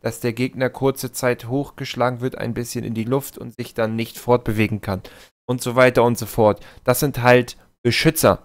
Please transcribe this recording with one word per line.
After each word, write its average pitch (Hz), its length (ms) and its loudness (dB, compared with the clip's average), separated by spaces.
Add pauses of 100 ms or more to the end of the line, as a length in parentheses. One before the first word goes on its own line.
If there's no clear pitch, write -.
dass 113 180 -8
der 120 140 -2
Gegner 127 360 -2
kurze 131 420 -4
Zeit 123 360 -4
hochgeschlagen 127 720 -4
wird, 127 160 -6
ein - 160 -6
bisschen 117 320 -6
in 113 80 -6
die 110 120 -4
Luft 135 340 -4
und 120 180 -14
sich 120 160 -10
dann 113 220 -2
nicht 113 240 -6
fortbewegen 110 640 0
kann. 95 200 -6 (460)
Und 127 160 -4
so 120 120 -4
weiter 127 280 6
und 120 120 2
so 113 120 -10
fort. 107 360 2 (200)
Das 123 160 2
sind 131 240 -2
halt 123 340 4 (240)
Beschützer. 120 640 2